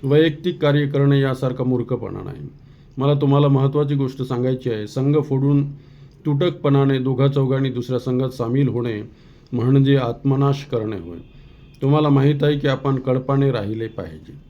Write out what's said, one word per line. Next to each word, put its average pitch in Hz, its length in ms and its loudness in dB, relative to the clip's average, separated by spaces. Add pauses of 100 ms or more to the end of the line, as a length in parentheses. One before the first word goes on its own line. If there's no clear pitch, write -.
वैयक्तिक 151 580 2
कार्य 143 260 2
करणे 139 340 2
यासारखा 131 420 -2
मूर्खपणा 113 600 -4
नाही. 95 240 -12 (500)
मला 139 160 2
तुम्हाला 143 340 4
महत्त्वाची 143 480 2
गोष्ट 135 260 -4
सांगायची 127 500 -2
आहे. 107 160 -6
संघ 139 360 0
फोडून 143 480 0 (540)
तुटकपणाने 139 760 2
दोघा 131 280 0
चौघांनी 135 420 0
दुसऱ्या 123 300 -4
संघात 127 300 -2
सामील 127 380 0
होणे 117 340 -4 (520)
म्हणजे 135 440 4
आत्मनाश 139 760 0
करणे 110 240 -4
होय. 85 220 -12 (640)
तुम्हाला 147 280 2
माहीत 143 340 4
आहे 147 160 2
की 143 80 -2
आपण 135 280 -2
कडपाने 135 560 0
राहिले 110 360 -4
पाहिजे. 80 460 -12 (160)